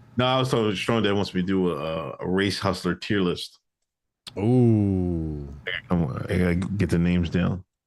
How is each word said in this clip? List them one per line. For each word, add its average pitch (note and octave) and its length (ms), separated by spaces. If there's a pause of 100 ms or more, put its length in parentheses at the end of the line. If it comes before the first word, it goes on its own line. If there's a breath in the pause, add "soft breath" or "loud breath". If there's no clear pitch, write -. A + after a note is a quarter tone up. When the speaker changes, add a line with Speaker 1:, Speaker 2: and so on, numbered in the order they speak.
(160)
Speaker 1:
No, B2 80
I C3 140
was C3 120
talking, A2 240
Strong A2+ 280
Dad G2+ 100
wants G2 220
me F#2 80
to F2 40
do F#2+ 260
a, D#2+ 460
a - 80
race F#2+ 320
hustler F2+ 360
tier G2+ 260
list. - 380 (800)
Speaker 2:
Ooh. F#2+ 1080 (200)
Speaker 1:
I F2+ 60 (220)
gotta, E2 400
I F#2 40
gotta F2+ 160
get F#2 340
the F2 100
names F2 300
down. F#2 340 (240)